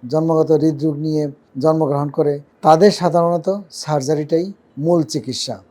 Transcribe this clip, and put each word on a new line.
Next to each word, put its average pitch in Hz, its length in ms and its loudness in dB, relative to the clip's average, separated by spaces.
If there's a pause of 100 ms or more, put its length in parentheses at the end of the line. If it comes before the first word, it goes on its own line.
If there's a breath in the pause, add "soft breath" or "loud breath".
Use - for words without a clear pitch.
জন্মগত 156 460 0 (120)
হৃদরোগ 156 340 0 (100)
নিয়ে 156 180 -2 (400)
জন্মগ্রহণ 147 540 0
করে, 147 160 0 (320)
তাদের 165 340 6
সাধারণত 170 480 0 (340)
সার্জারিটাই 151 640 -2 (380)
মূল 170 160 2 (140)
চিকিৎসা 127 420 -8 (160)